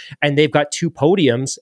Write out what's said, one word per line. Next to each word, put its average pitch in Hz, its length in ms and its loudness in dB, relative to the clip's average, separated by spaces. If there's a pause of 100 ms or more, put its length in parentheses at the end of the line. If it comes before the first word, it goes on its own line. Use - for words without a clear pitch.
(200)
and 147 160 0
they've 151 160 2
got 147 180 -2
two 170 200 -6
podiums, 139 720 0